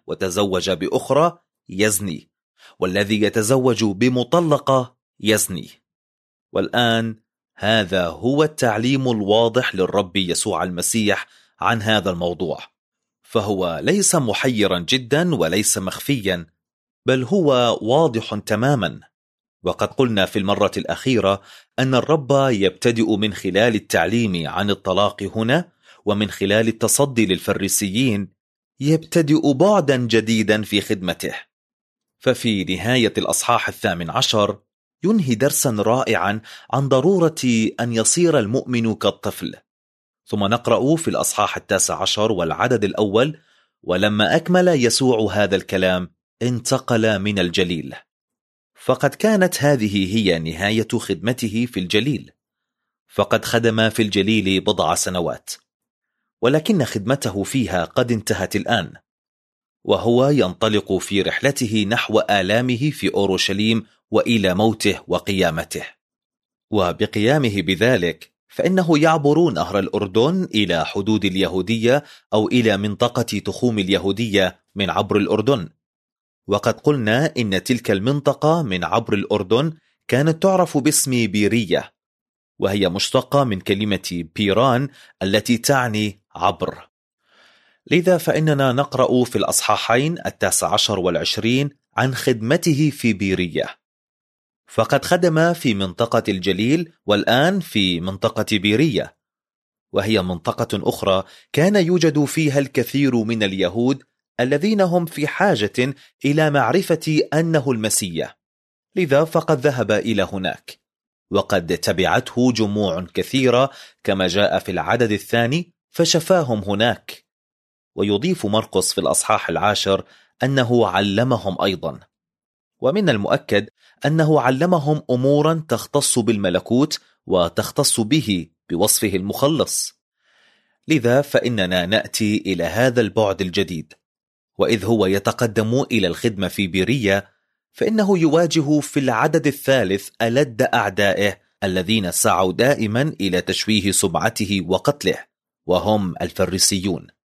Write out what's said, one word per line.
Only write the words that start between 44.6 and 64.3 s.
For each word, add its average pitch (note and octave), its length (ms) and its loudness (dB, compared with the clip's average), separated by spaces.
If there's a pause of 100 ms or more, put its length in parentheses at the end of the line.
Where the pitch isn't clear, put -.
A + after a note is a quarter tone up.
يسوع A#2+ 680 2
هذا G2+ 220 2
الكلام، F#2 580 -2 (280)
انتقل A2+ 800 0
من G2+ 200 -2
الجليل." F2 560 -2 (800)
فقد C#3 400 -2
كانت F#3+ 480 0
هذه G#2 520 0
هي F#2 240 2
نهاية G2 480 -2
خدمته A2 760 -4
في A#2+ 140 -8
الجليل. G#2+ 520 -2 (760)
فقد - 380 -2
خدم A2+ 440 2
في A2 120 -2
الجليل G2 600 0
بضع F2 340 0
سنوات، F2 540 -4 (920)
ولكن D3+ 440 2
خدمته G#2 580 -4
فيها F#2 420 -2
قد A#2+ 260 -2
انتهت G2+ 440 -4
الآن، G2+ 380 -2 (920)
وهو A#2+ 460 2
ينطلق G#2+ 680 0
في G2 240 -2
رحلته A2 680 -2
نحو G#2+ 300 0
آلامه A2+ 720 0
في - 220 -4
أورشليم G2+ 720 0 (260)
وإلى G#2 420 0